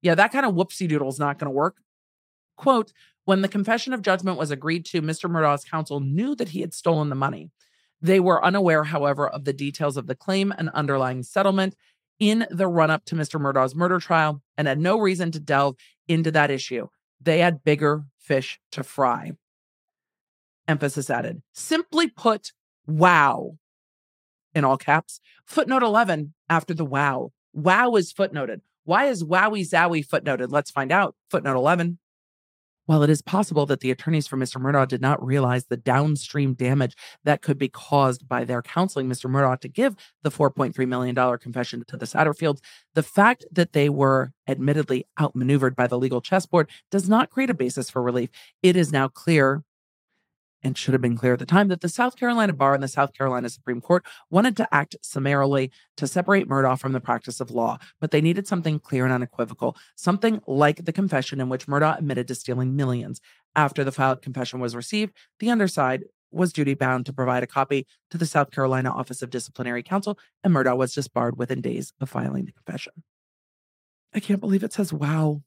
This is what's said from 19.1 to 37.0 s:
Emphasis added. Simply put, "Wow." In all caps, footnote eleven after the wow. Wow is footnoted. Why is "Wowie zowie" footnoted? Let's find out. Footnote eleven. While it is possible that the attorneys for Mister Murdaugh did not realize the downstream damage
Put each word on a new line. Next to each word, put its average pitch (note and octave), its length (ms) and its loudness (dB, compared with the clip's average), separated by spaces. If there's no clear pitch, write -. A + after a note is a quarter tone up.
Emphasis C#3+ 420 -2
added. B2+ 320 -4
Simply D#4+ 560 -2
put, - 440 -2
"Wow." D#3 720 4
In D3+ 100 2
all C3+ 140 2
caps, - 420 0
footnote C4 380 0
eleven F#3+ 500 0
after E3 240 0
the D#3+ 120 -4
wow. C3+ 460 -2
Wow G3 420 2
is F#3 160 2
footnoted. C#3+ 500 -4
Why G3 220 2
is G#3+ 180 -2
"Wowie F#3+ 440 0
zowie" E3+ 380 2
footnoted? C3 460 -2
Let's C#3+ 200 0
find C3+ 200 -2
out. F#3 240 2
Footnote C#3+ 260 -2
eleven. E3+ 440 0
While D#3 180 6
it D3 80 4
is D3 100 2
possible D#3+ 460 0
that C#3 140 0
the B2+ 100 -2
attorneys D3+ 340 -2
for - 100 -10
Mister C3 220 -4
Murdaugh C3 300 2
did B2+ 140 -4
not C3+ 220 0
realize B2+ 420 0
the B2 120 -4
downstream C#3 800 0
damage B2+ 400 0